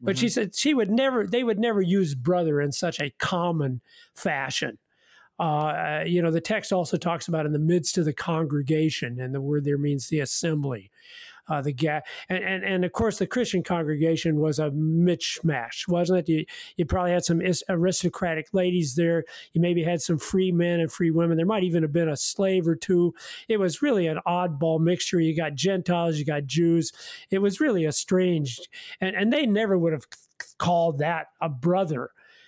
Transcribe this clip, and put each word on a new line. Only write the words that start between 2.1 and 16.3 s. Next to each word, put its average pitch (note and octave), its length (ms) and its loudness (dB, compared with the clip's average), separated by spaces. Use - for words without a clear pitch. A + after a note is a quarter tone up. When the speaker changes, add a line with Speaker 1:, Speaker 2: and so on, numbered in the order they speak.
Speaker 1:
brother D#3+ 440 2
in C#3+ 120 0
such E3 280 -4
a D3 100 -4
common D#3+ 600 -2
fashion. C3+ 640 -4
Uh, D3+ 680 0
you F3 160 2
know, E3+ 100 2
the E3 100 0
text G3+ 320 -4
also F3+ 260 0
talks E3+ 300 -4
about D#3+ 180 0
in D3+ 60 0
the D3 60 0
midst D#3+ 380 0
of F3 80 2
the D3 80 0
congregation, D3+ 1080 -2
and C3 140 -6
the C#3 60 -4
word D3 240 -2
there C#3+ 140 0
means C#3+ 300 -2
the D#3 120 -2
assembly. C#3 680 -4
Uh, D3+ 140 -2
the C#3+ 100 -2
ga-, D3+ 300 0
and, F#3 160 -2
and, F#3+ 180 -2
and F#3+ 220 0
of F3+ 80 -4
course, - 260 0
the F#3 80 0
Christian G3+ 380 0
congregation D#3+ 760 0
was D#3 220 2
a D3+ 100 0
mishmash, D#3+ 1160 0
wasn't F3 320 2
it? D3+ 80 -4
You, D#3 160 2